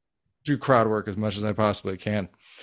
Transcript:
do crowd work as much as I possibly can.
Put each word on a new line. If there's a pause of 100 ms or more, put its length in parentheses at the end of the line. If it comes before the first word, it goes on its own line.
(420)
do
crowd
work
as
much
as
I
possibly
can. (320)